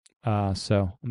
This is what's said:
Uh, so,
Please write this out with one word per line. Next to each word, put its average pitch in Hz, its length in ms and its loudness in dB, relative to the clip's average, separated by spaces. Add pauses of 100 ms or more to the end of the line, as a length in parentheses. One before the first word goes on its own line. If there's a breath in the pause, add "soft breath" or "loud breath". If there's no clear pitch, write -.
(240)
Uh, 104 300 0
so, 98 400 0 (180)